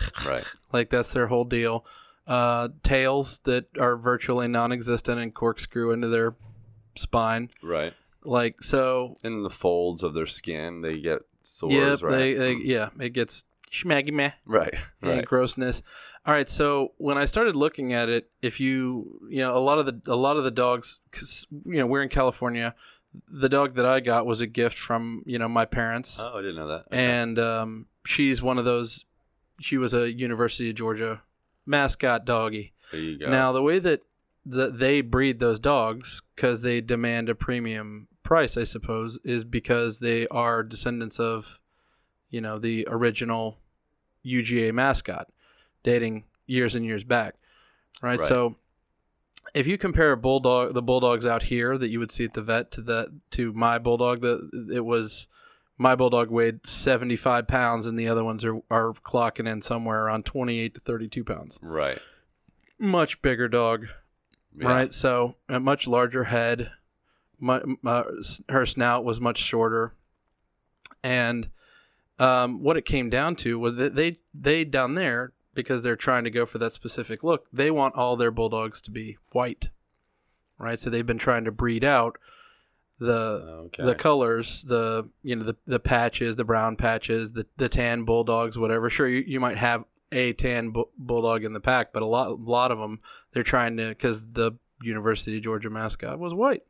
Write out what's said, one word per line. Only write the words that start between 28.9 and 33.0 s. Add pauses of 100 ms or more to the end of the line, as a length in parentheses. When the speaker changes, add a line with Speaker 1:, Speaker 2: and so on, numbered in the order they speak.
Speaker 1:
she
was
a
University
of
Georgia (440)
mascot
doggy. (200)
Speaker 2:
There